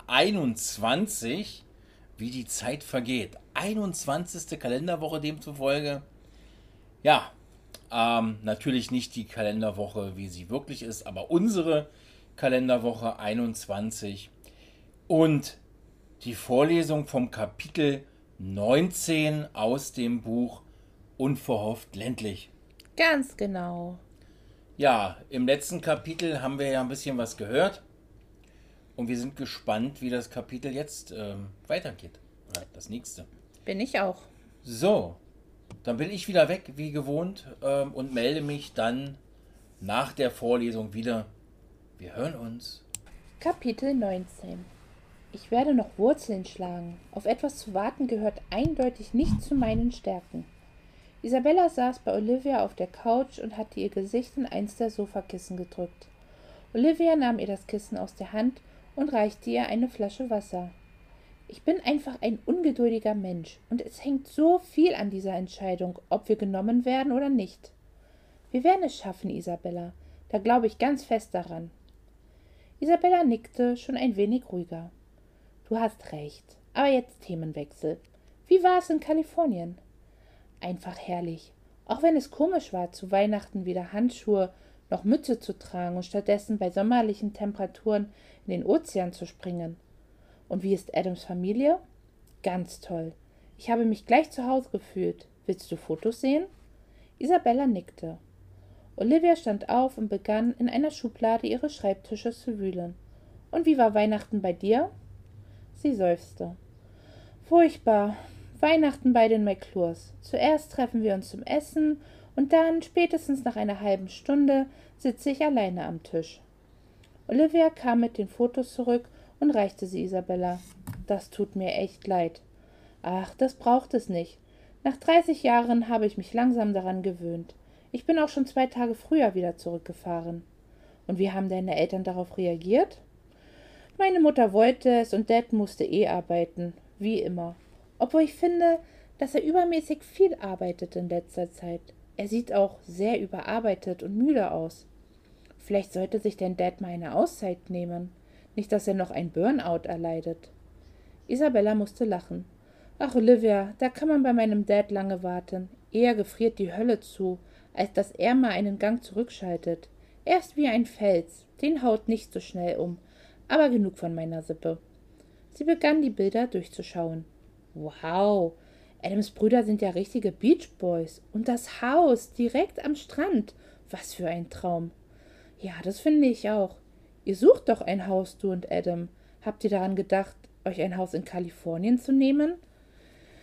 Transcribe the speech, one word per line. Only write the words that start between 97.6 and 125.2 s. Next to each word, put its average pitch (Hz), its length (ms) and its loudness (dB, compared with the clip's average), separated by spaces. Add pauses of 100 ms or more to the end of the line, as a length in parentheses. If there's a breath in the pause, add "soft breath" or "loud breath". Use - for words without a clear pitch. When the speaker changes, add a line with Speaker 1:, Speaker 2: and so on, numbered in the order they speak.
Speaker 2:
nickte. 175 500 -4 (800 soft breath)
Olivia 320 400 4
stand 214 320 -4
auf 262 300 2
und 220 100 -4
begann, 214 500 0
in 240 120 0
einer 302 200 0
Schublade 226 560 0
ihres 247 280 -2
Schreibtisches 208 640 -4
zu 226 180 -6
wühlen. 180 360 -6 (560 soft breath)
„Und 330 160 -2
wie 311 100 6
war 226 160 6
Weihnachten 208 480 0
bei 185 140 -2
dir?“ 226 360 2 (880 soft breath)
Sie 285 140 0
seufzte. 175 640 -2 (880 soft breath)
„Furchtbar. 226 720 4 (420 loud breath)
Weihnachten 302 540 4
bei 233 160 6
den 220 160 4
McClures. 180 680 -4 (100)
Zuerst - 500 0
treffen 240 320 -2
wir 208 100 2
uns 190 140 -6
zum - 160 -12
Essen 302 560 0 (340 loud breath)
und 277 180 0
dann, 330 300 4
spätestens 320 600 0
nach 240 100 -2
einer 202 260 -4
halben 196 280 0
Stunde, 277 580 4 (300 loud breath)
sitze 254 340 -2
ich 269 100 -2
alleine 208 440 0
am 165 180 -6
Tisch.“ - 380 -6 (880 soft breath)
Olivia 320 420 6
kam 240 300 2
mit 233 180 0
den 202 80 -2
Fotos 240 480 -2
zurück 240 340 0 (300 soft breath)
und 294 140 4
reichte 202 340 0
sie 180 160 -6
Isabella. 180 560 -2 (480)
„Das 196 240 -4
tut - 240 -4
mir 190 200 -2
echt - 340 -4
leid.“ 175 340 0 (600 soft breath)
„Ach, 185 340 -4
das 262 180 0
braucht 247 400 2
es 233 140 -2
nicht. 170 320 -6 (420 soft breath)
Nach 269 140 0
dreißig 330 480 4